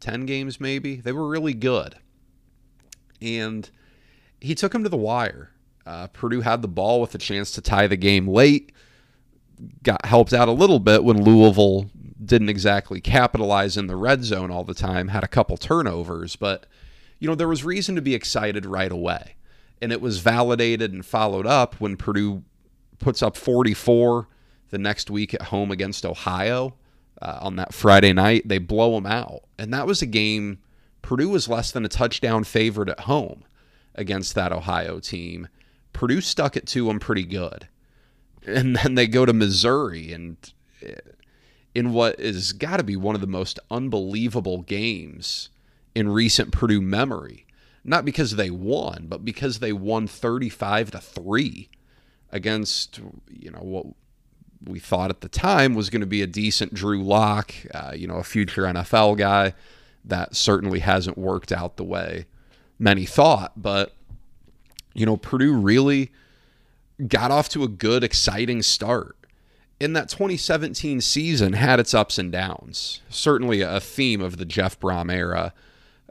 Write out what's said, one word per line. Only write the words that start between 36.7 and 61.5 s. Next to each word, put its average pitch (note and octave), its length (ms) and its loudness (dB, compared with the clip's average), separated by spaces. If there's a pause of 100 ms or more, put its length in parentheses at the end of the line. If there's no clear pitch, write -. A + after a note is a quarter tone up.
'em G#2 80 -2
pretty G2+ 260 -4
good. F2+ 440 -10 (760)
And B2+ 320 0
then B2+ 200 0
they B2 100 4
go B2 180 4
to A#2+ 80 4
Missouri, G2+ 800 0
and, E2+ 240 -14 (480)
uh, - 100 -14 (800)
in A#2+ 180 0
what A#2 260 2
is F#2+ 340 -4
gotta D#3+ 300 -4
be G2+ 140 -4
one G2+ 180 -2
of G2+ 60 -4
the G2 60 -6
most F#2+ 340 -6 (100)
unbelievable G#2+ 920 -4
games F2 880 -8 (440)
in G#2+ 140 0
recent A2+ 420 2
Purdue G#2+ 300 2
memory. G2 680 -4 (380)
Not C#3+ 200 0
because C3+ 300 -2
they G2+ 160 -2
won, F2+ 580 -6
but F2+ 160 -10
because A#2 360 -6
they A2+ 120 -4
won G#2 360 -2
thirty-five A2 840 -4
to A2 80 -14
three G2+ 720 -4 (640)
against, G#2+ 680 -6 (280)
you - 220 -20
know, E2 100 -18
what F#2 260 -10 (800)
we F2+ 160 -12
thought F#2 300 -2
at - 100 -10
the F2+ 80 -14
time C#3+ 460 2
was G#2 160 -2
gonna G#2+ 160 -2
be G2+ 160 -2
a F#2+ 40 -2
decent G#2+ 480 -4
Drew G2+ 280 -2
Lock, G#2 520 2 (180)
uh, C#2 220 -12
you F2 140 -10
know, F2 80 -8
a F2 80 -6
future F#2+ 420 -2
N F2+ 100 -2
F F2 160 -8
L G#2+ 220 6
guy. G2 380 2 (520)
That F2+ 300 -4
certainly F#2+ 460 0
hasn't F#2 380 0
worked F#2 340 -6